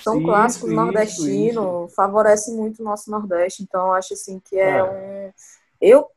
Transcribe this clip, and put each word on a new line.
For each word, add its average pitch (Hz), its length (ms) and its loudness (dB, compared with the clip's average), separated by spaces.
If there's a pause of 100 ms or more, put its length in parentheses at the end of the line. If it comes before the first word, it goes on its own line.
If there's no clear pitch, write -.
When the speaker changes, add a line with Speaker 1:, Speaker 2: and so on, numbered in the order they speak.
Speaker 1:
São 220 160 -2
Speaker 2:
Isso, 160 80 -2
Speaker 1:
clássicos 220 460 0
Speaker 2:
isso, 220 40 0
Speaker 1:
nordestinos, 196 1080 -2
Speaker 2:
isso. 170 100 -20
Speaker 1:
favorece 214 580 2
muito 220 280 -6
o - 20 -10
nosso 208 260 -8
Nordeste, 190 540 -4
então 185 240 -4
eu 185 60 2
acho, 185 200 -2
assim, 190 300 -12
que 190 160 -4
é 185 180 2
Speaker 2:
É. 190 60 2
Speaker 1:
um, 196 480 -8 (480)
eu, 262 260 8 (120)